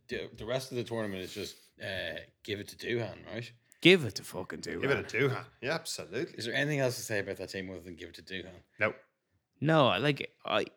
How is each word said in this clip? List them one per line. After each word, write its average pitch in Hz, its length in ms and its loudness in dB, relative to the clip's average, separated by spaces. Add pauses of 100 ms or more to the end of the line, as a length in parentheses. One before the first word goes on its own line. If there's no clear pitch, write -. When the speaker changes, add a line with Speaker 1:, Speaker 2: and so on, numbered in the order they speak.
Speaker 1:
the, 98 300 -6
the 113 80 -10
rest 127 260 -4
of 127 60 -6
the 120 60 0
tournament 107 380 -4
is 85 120 -10
just, 98 220 -8 (260)
uh, 87 380 -6 (240)
give 104 160 -4
it 104 100 -10
to - 60 -16
Duhan, 98 400 -2 (180)
right? 120 180 -8 (300)
Speaker 2:
Give 170 240 10
it 92 100 -4
to - 80 -12
fucking 85 380 -8
Duhan. 82 200 -6
Speaker 3:
Give 135 100 4
it - 180 0
to 107 80 -4 (120)
Duhan. 107 160 -4 (160)
Yeah, 131 120 -2
absolutely. 151 640 -6
Speaker 1:
Is 110 80 -6
there 117 80 -4
anything 143 260 2
else 127 180 2
to - 60 -8
say 107 160 -2
about 95 180 -4
that 90 120 -8
team 95 200 -6
other 92 120 -10
than 90 140 -14
give 85 140 -12
it 85 60 -18
to 95 60 -18
Duhan? 92 300 -8 (280)
Speaker 3:
Nope. 107 160 2 (680)
Speaker 2:
No, 151 260 6
I, 92 100 4
like, 139 340 0 (140)
I, 101 200 2 (120)